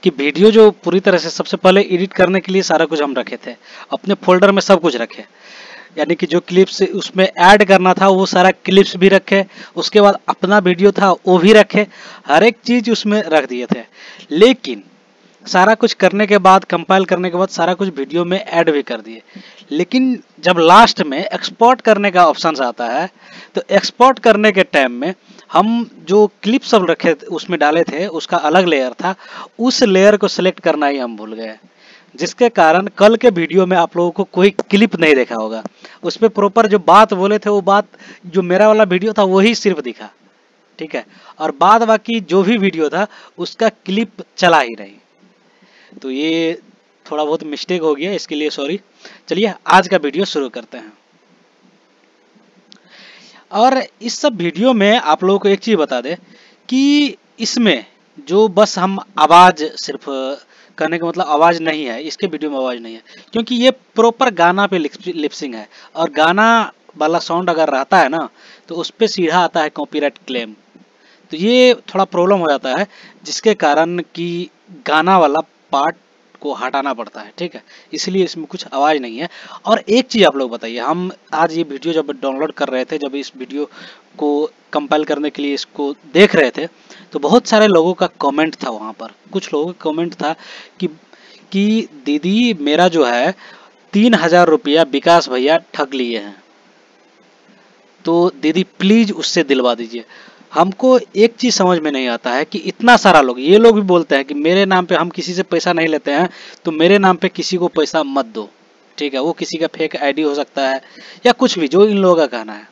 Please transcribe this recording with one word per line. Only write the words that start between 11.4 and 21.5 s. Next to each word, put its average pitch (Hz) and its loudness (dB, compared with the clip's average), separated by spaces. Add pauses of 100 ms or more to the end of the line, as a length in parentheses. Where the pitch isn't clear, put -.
रखे, 208 2 (400)
हर 156 4
एक 226 2
चीज़ 233 0
उसमें 208 -2
रख 151 0
दिए 123 -6
थे। 113 -6 (480)
लेकिन 151 2 (640)
सारा 190 4
कुछ 226 -2
करने 196 0
के 202 4
बाद, 190 4
compile 185 -2
करने 180 -4
के 170 -6
बाद 190 -2
सारा 175 -2
कुछ 190 -4
video 143 -4
में 180 -2
ऐड 165 -2
भी 147 0
कर 117 -10
दिए, 113 -20 (500)
लेकिन 233 -2 (180)
जब 175 0
last 185 6
में 143 -4
export 220 0